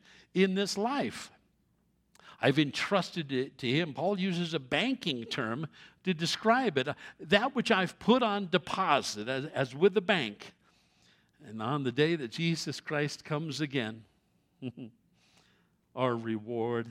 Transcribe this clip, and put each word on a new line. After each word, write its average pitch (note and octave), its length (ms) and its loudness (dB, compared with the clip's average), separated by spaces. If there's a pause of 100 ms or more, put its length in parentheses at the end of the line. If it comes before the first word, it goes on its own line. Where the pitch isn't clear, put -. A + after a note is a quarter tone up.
(340)
in F#3 220 4
this G3 220 -2
life. A3+ 540 -2 (1120)
I've C3+ 160 4
entrusted D#3 760 -2
it C3 240 -4
to B2 120 -4
him. D3+ 240 0
Paul F3+ 240 -2
uses F3 360 -2
a D#3+ 60 -2
banking C#3+ 680 -2
term C3 420 -4 (380)
to F#3 80 2
describe G#3 640 0
it. C3 100 0
Uh, D#3 60 -4 (260)
that G3+ 340 4
which - 160 0
I've F#3+ 300 2
put B3 240 6
on G3+ 260 0
deposit, C#3+ 800 2
as, C3 200 -2
as C3 280 -4
with F#3 180 6
the G#3+ 60 2
bank. E3+ 540 -2 (920)
And A2 160 -10
on C#3 220 0
the B2 80 0
day D#3 240 4
that B2+ 160 -6
Jesus E3 480 -2
Christ D3 460 -4
comes D3+ 340 -4
again, A#2 460 -4 (560)
<laughs> B2+ 100 -6 (1300)
our B2+ 180 2
reward A2+ 760 -2